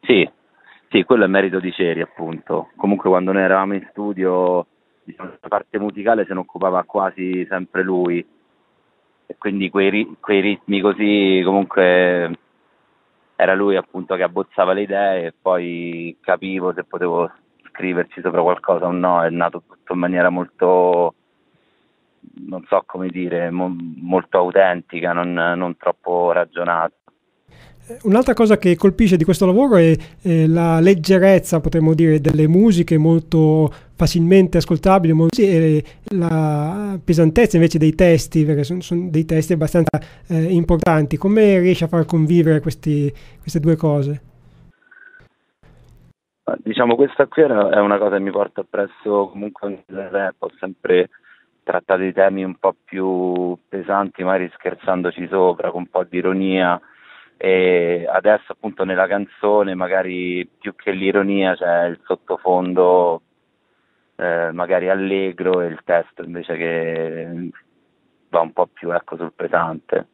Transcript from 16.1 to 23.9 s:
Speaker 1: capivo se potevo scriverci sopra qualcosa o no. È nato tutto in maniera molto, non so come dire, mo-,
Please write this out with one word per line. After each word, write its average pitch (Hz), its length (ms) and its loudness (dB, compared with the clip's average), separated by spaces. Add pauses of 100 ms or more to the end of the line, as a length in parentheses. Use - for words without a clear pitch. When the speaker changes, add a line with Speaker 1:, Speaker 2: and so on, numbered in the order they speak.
Speaker 1:
capivo 92 520 -4
se 87 120 -8
potevo 85 460 -4 (380)
scriverci 90 540 -8
sopra 87 200 -2
qualcosa 87 440 0
o 87 60 -2
no. 90 300 0
È 82 60 0
nato 85 380 -4
tutto - 260 -14
in 90 60 -4
maniera 90 320 0
molto, 90 840 0 (1300)
non 90 220 -12
so 95 180 0
come 92 220 -8
dire, 87 420 -4
mo-, 90 260 -4 (240)